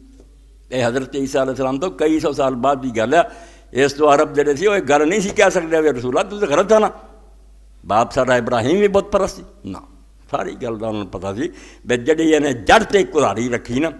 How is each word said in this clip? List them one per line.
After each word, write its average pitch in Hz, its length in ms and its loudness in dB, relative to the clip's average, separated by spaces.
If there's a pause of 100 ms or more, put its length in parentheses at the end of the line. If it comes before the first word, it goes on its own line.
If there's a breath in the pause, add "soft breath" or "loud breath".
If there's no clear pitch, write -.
(720)
ਇਹ 127 160 0
ਹਜ਼ਰਤ 131 280 -4
ਈਸਾ 135 260 0
ਅਲੈਹਿਸਲਾਮ 131 360 -2
ਤੋਂ 185 120 -4
ਕਈ 156 300 0
ਸੌ 151 120 -2
ਸਾਲ 135 220 0
ਬਾਅਦ 131 260 0
ਦੀ 131 100 -6
ਗੱਲ 113 240 0
ਆ। 165 160 4 (420 loud breath)
ਇਸ 139 200 2
ਤੋਂ 143 220 4
ਅਰਬ 147 180 2
ਜਿਹੜੇ 143 240 0
ਸੀ, 170 100 0
ਉਹ 208 80 2
ਇਹ 196 60 0
ਗੱਲ 147 280 2
ਨਹੀਂ 185 120 0
ਸੀ 185 80 -2
ਕਹਿ 196 220 4
ਸਕਦੇ 165 300 0
ਵੀ 156 80 2
"ਰਸੂਲਾ, 123 340 -2
ਤੂੰ 202 180 -10
ਤਾਂ 196 80 0
ਗਲਤ 185 240 2
ਆ 214 60 6
ਨਾ, 208 120 0 (960)
ਬਾਪ 107 260 0
ਸਾਡਾ 127 240 2
ਇਬਰਾਹੀਮ 120 440 0
ਵੀ 208 80 4
ਬੁੱਤ 196 180 0
ਪਰਸਤ 190 300 -2
ਸੀ।" - 60 -18 (240)
ਨਾ, 92 160 -14 (480)
ਸਾਰੀ - 240 -6
ਗੱਲ 117 240 -8
ਦਾ 110 100 -8
ਉਹਨਾਂ 107 120 -6
ਨੂੰ 95 100 -10
ਪਤਾ 98 240 -8
ਸੀ 123 180 -6 (340 loud breath)
ਵੀ 123 100 0
ਜਿਹੜੀ 156 360 0
ਇਹਨੇ 143 200 2
ਜੜ 170 320 2
ਤੇ 196 200 2
ਕੁਹਾੜੀ 120 440 0
ਰੱਖੀ 120 320 -4
ਨਾ, 160 200 -2